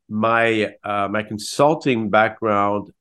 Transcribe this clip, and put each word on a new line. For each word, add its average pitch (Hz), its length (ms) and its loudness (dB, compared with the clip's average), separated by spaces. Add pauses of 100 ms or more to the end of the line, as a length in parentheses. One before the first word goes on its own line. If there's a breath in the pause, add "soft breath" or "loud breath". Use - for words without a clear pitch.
my, 113 640 0 (100)
uh, 101 240 -2
my 107 160 -4
consulting 117 840 -2
background, 104 920 0